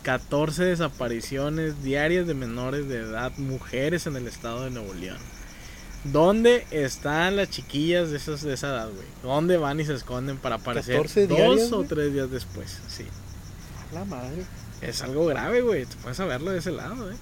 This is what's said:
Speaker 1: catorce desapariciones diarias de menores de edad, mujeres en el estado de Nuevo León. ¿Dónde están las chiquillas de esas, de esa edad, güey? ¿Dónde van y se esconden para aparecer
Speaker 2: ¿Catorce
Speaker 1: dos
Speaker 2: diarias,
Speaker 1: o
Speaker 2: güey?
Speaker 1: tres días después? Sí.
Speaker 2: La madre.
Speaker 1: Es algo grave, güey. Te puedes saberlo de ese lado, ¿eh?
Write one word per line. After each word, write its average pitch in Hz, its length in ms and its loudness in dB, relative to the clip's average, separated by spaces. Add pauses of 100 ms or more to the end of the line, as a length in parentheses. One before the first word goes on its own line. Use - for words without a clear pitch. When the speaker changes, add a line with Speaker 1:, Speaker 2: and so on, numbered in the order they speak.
Speaker 1:
catorce 147 600 0
desapariciones 147 1160 -2
diarias 156 440 2
de 160 60 0
menores 131 560 -2
de 127 80 -4
edad, 113 400 -4
mujeres 135 720 -2
en 143 100 -4
el 123 100 -6
estado 117 380 -6
de 127 60 -6
Nuevo 107 220 -8
León. 92 240 -8 (880)
¿Dónde 208 680 6
están 156 640 2
las 196 140 2
chiquillas 165 640 0
de 147 60 -2
esas, 143 240 -6
de 147 120 -2
esa 131 160 -4
edad, 117 200 -2
güey? 98 180 -12 (160)
¿Dónde 156 340 4
van 147 220 2
y 156 60 0
se 151 80 0
esconden 127 440 -4
para 127 180 -2
aparecer 117 400 -2
Speaker 2:
¿Catorce 156 320 6
Speaker 1:
dos 151 100 6
Speaker 2:
diarias, 233 340 8
Speaker 1:
o 226 60 2
Speaker 2:
güey? 185 100 0
Speaker 1:
tres 147 260 2
días 135 180 0
después? - 460 -6 (100)
Sí. - 180 -10 (880)
Speaker 2:
La 180 120 -6
madre. 165 380 -6 (380)
Speaker 1:
Es - 200 -4
algo 135 240 2
grave, 156 360 2
güey. 190 240 2
Te - 120 -12
puedes 123 200 -8
saberlo 170 340 -2
de 185 80 0
ese 170 120 -4
lado, 185 400 -6
¿eh? 226 100 -10